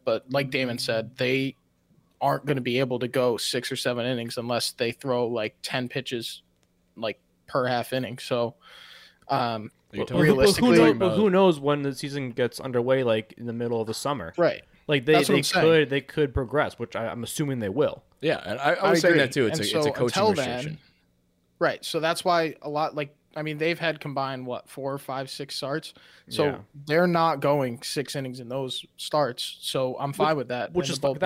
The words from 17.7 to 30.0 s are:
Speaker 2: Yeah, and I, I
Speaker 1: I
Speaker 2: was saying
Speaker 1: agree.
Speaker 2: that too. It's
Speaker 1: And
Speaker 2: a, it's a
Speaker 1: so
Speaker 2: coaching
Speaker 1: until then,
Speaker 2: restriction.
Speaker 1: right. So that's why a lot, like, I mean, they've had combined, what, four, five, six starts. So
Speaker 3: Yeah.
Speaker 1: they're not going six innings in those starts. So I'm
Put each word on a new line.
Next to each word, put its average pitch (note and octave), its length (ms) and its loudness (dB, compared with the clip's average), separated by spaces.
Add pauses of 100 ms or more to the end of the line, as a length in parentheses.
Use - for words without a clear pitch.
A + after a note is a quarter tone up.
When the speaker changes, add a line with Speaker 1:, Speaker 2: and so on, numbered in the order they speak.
Speaker 2:
Yeah, D3 240 0
and G#2 140 -4
I, C#3+ 120 2
I - 20 0
Speaker 1:
I F#3+ 180 2
Speaker 2:
was E3+ 100 4
saying E3+ 140 6
Speaker 1:
agree. D3+ 100 6
Speaker 2:
that B2 80 -4
too. C3+ 140 2
It's - 120 0
Speaker 1:
And G#2 60 -2
Speaker 2:
a, C3 120 -2
it's D3+ 80 2
a - 40 2
Speaker 1:
so - 20 2
Speaker 2:
coaching B2+ 140 -2 (160)
Speaker 1:
until G#3 120 4
then, B2+ 220 -2
Speaker 2:
restriction. D3+ 220 -8 (840)
Speaker 1:
right. D3+ 260 0
So E3 140 -4
that's E3 260 0
why E3+ 360 2
a D3 80 -10
lot, D3 260 -2
like, D3 200 -8 (200)
I D#3 80 -6
mean, D#3 140 -6
they've D#3 220 0
had D#3+ 220 -2
combined, C3+ 440 -6
what, B2 240 -10
four, C#3 280 -6
five, C3+ 320 -8
six - 260 -10
starts. D3 380 -6 (360)
So - 160 0
Speaker 3:
Yeah. C#3 120 -2 (280)
Speaker 1:
they're D#3+ 220 4
not E3 320 2
going C#3 420 0
six - 340 -6
innings C3 260 -8
in A#2+ 80 -14
those C3 360 -8 (120)
starts. - 640 -2
So B2+ 380 -2
I'm C#3+ 140 -2